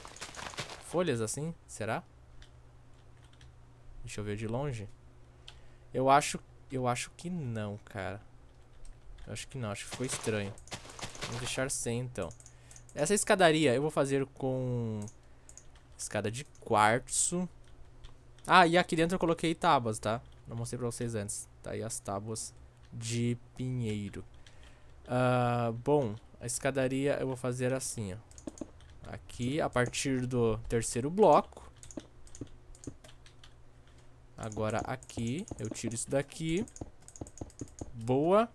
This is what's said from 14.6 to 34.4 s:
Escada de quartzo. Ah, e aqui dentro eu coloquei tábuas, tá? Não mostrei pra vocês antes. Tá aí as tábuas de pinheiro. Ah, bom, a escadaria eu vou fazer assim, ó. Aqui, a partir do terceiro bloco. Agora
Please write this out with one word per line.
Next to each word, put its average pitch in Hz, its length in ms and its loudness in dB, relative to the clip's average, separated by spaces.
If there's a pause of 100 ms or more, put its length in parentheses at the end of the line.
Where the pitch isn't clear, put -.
Escada 104 340 -4
de 120 140 -8 (160)
quartzo. 117 880 4 (1000)
Ah, 180 160 12
e 165 120 6
aqui 175 180 4
dentro 170 200 4
eu - 20 -4
coloquei 165 360 2
tábuas, 127 440 4
tá? 113 240 0 (240)
Não 117 100 -10
mostrei 120 220 -4
pra 123 80 -2
vocês 117 280 -2
antes. 101 320 -4 (160)
Tá - 100 -8
aí 104 100 -4
as 110 180 -6
tábuas 107 540 -6 (360)
de 120 460 0 (180)
pinheiro. 107 720 -4 (840)
Ah, 123 640 2 (140)
bom, 139 300 4 (260)
a 120 60 -10
escadaria 135 760 0
eu 135 60 -2
vou 131 100 -2
fazer 127 380 0
assim, 110 400 -4
ó. - 20 -8 (880)
Aqui, - 540 -4
a 143 80 0
partir 123 580 0
do 120 340 4
terceiro 120 500 0
bloco. 180 600 6 (2750)
Agora 107 440 -2